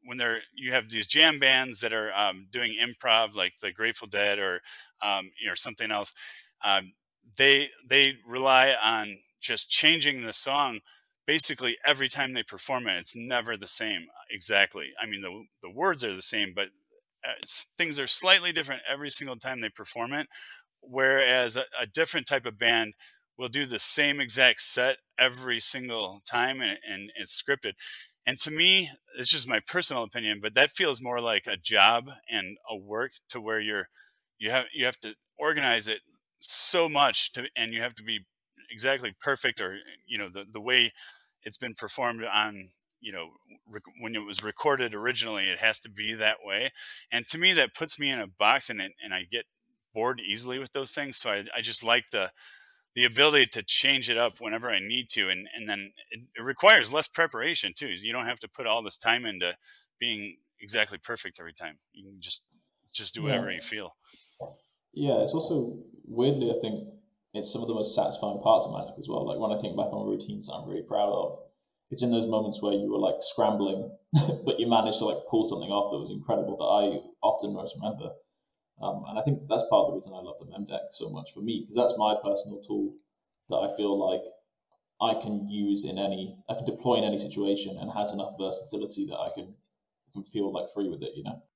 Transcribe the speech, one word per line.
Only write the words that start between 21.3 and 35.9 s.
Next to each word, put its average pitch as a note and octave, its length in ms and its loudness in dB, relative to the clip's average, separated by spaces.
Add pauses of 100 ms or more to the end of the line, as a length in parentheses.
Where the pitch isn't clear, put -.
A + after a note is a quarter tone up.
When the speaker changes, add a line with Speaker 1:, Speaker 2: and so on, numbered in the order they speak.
Speaker 1:
a, B2+ 80 -2 (140)
a B2 60 -2
different D#3 420 0
type C3 180 0
of A2 120 -8
band A2+ 360 2 (440)
will B2+ 120 -6
do C#3 160 -2
the A#2+ 140 -4
same C#3+ 400 4
exact B2+ 420 4
set B2+ 360 4 (220)
every B2 400 2
single A2+ 680 -4
time, C3 360 0
and, G#2 180 -2 (100)
and G2 260 -10
it's - 240 -2
scripted. C#3 340 -4 (520)
And C3 140 -2
to D3+ 120 2
me, F3 380 4 (280)
it's B2 140 0
just B2+ 160 4
my A#2 120 0
personal B2 440 -2
opinion, G#2+ 380 -4
but A2 140 -4
that C#3 160 6
feels C#3+ 300 0
more B2 200 -4
like A2+ 260 0
a G2+ 100 -6
job A2+ 520 6 (200)
and G#2 280 -4 (120)
a A2 60 -6
work G#2+ 360 -6 (180)
to B2+ 120 -6
where A2 180 -2
you're, G#2 300 -2 (480)
you G#2+ 140 -4
have, B2+ 220 2
you C3 120 0
have B2 160 -2
to G#2+ 140 -10 (220)
organize C3+ 500 2
it G#2+ 140 -4 (380)